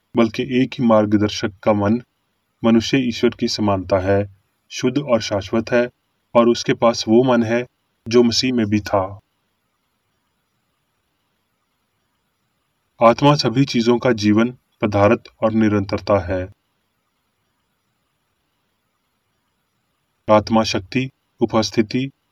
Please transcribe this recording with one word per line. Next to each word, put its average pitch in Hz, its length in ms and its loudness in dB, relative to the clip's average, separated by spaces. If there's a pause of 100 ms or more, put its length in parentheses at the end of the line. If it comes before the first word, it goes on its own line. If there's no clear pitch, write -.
(160)
बल्कि 117 280 0
एक 127 300 -2
ही 127 120 -4
मार्गदर्शक 104 680 0 (120)
का 110 100 2
मन। 104 280 0 (640)
मनुष्य 117 340 2
ईश्वर 123 320 -2
की 117 180 -6
समानता 98 520 -2
है, 98 360 -2 (340)
शुद्ध 127 280 -4
और 135 240 0
शाश्वत 107 500 -6
है, 123 180 0 (460)
और 117 140 4
उसके 120 240 -2
पास 117 340 -2
वो 117 160 4
मन 120 200 2
है 117 220 -2 (420)
जो 120 160 4
मसीह 123 300 -2
में 113 120 0
भी 104 140 0
था। 98 400 -4 (3750)
आत्मा 139 320 4
सभी 135 300 0
चीजों 120 320 0
का 127 140 0
जीवन, 107 400 2 (300)
पदार्थ 104 420 2 (200)
और 110 80 0
निरंतरता 104 680 0
है। 92 300 -8 (3750)
आत्मा 107 320 4
शक्ति, 127 460 -6 (320)
उपस्थिति 120 680 -2 (200)